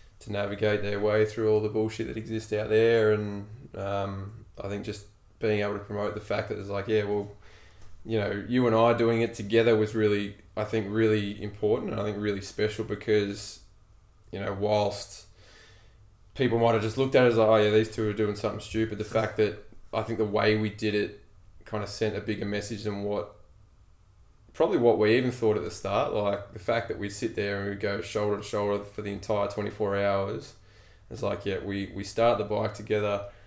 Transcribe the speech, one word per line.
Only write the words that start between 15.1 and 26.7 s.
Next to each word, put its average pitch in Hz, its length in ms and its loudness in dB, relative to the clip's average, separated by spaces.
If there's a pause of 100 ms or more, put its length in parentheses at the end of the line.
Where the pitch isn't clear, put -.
people 117 240 2
might 117 140 6
have 110 100 2
just 110 160 -2
looked 156 160 0
at 127 80 8
it 123 60 8
as 117 80 4
like, 110 120 6
"Oh 110 80 8
yeah, 104 140 6
these 110 180 4
two 110 200 -2
are 104 40 -2
doing 104 220 0
something 104 240 -4
stupid," 110 400 -4
the 107 60 -4
fact - 320 -2
that 104 280 0 (300)
I 110 80 -2
think 107 160 -6
the 107 60 2
way 107 320 2
we 107 120 0
did 104 280 -2
it 101 240 -2 (440)
kinda 101 220 -6
sent 104 300 -4
a 104 40 -6
bigger 101 240 -4
message 101 380 -6
than 101 220 -4
what, 104 320 -4 (1160)
probably 165 260 2
what 117 200 4
we 107 180 6
even 127 140 2
thought 110 260 0
at 87 60 -4
the 90 80 -6
start. 107 420 -2
Like, 101 420 -2
the 110 40 -14
fact 117 300 -2